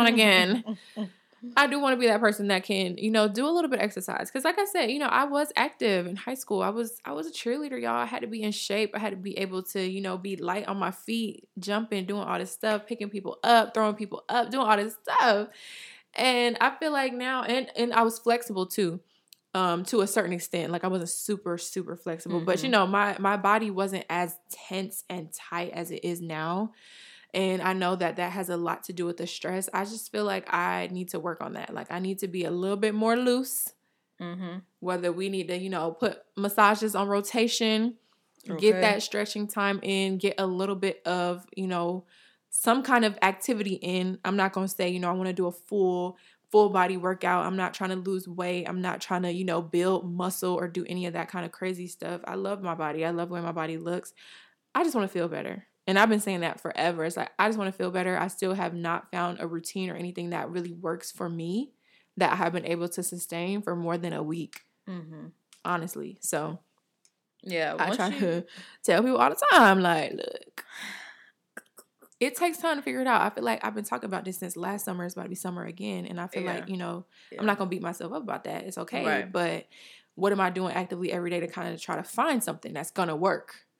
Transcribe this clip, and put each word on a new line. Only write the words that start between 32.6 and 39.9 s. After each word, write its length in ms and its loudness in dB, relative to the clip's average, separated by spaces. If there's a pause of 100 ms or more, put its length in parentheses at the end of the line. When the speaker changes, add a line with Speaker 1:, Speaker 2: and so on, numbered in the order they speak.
Speaker 1:
bit 180 0
more 220 4
loose. 560 0 (480)
Speaker 2:
Mm-hmm. 380 -8 (200)
Speaker 1:
Whether 320 0
we 160 -2
need 220 -2
to, 80 -2
you 120 -4
know, 220 -2
put 280 0 (180)
massages 580 6
on 140 2
rotation, 840 2 (500)
get 80 -6 (220)
Speaker 2:
Okay. 60 2
Speaker 1:
that 220 4
stretching 440 -4
time 360 0
in, 340 0